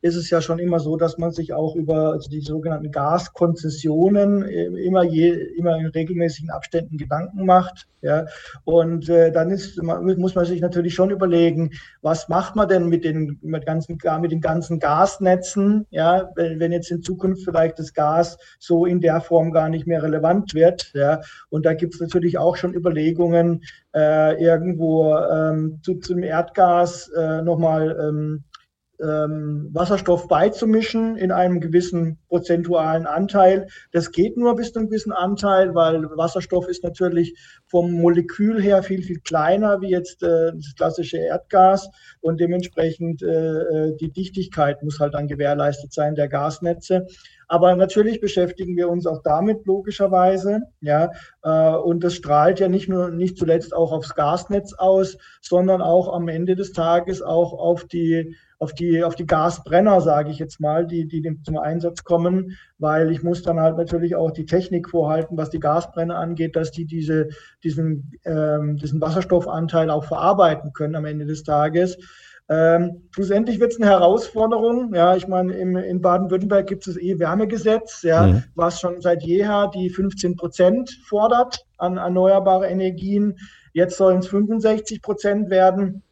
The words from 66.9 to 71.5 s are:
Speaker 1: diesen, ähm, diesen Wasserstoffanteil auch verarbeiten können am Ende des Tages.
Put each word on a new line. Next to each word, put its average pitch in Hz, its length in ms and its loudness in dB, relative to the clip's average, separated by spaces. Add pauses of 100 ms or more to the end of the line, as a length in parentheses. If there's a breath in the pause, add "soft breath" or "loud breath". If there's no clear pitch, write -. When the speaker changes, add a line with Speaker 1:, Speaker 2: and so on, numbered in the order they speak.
Speaker 1:
diesen, 156 480 -4 (140)
ähm, 151 520 -2
diesen 147 240 -4
Wasserstoffanteil 165 920 0
auch 147 140 -2
verarbeiten 156 680 2
können 156 240 -4
am 151 80 -6
Ende 151 220 -8
des 151 180 -8
Tages. 156 520 0 (520 loud breath)